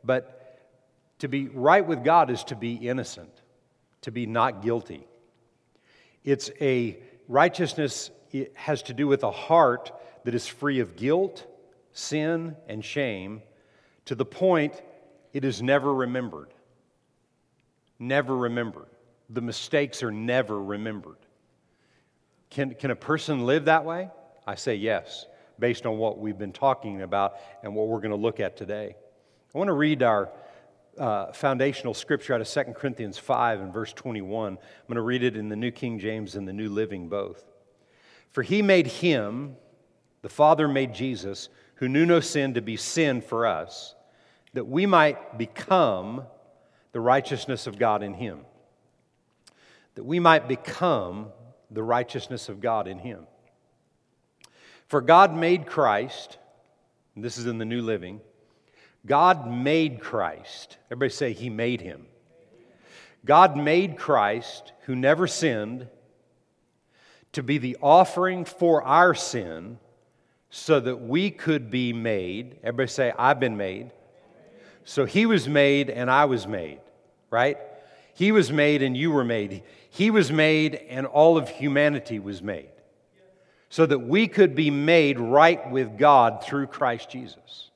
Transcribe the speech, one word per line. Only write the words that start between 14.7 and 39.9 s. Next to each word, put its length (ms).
it 100
is 200
never 280
remembered. 600
Never 400
remembered. 480
The 120
mistakes 600
are 80
never 500
remembered. 540
Can, 240
can 180
a 60
person 480
live 200
that 200
way? 240
I 100
say 200
yes, 500
based 280
on 120
what 220
we've 180
been 140
talking 500
about 340
and 100
what 140
we're 140
gonna 160
look 240
at 160
today. 400
I 20
wanna 160
read 300
our, 300
uh, 340
foundational 640
scripture 400
out 80
of 80
Second 240
Corinthians 440
five 440
and 100
verse 220
twenty-one. 640
I'm 320
gonna 120
read 220
it 140
in 100
the 80
New 160
King 260
James 380
and 100
the 60
New 160
Living 400
both. 380
"For 120
he 180
made 260
him," 680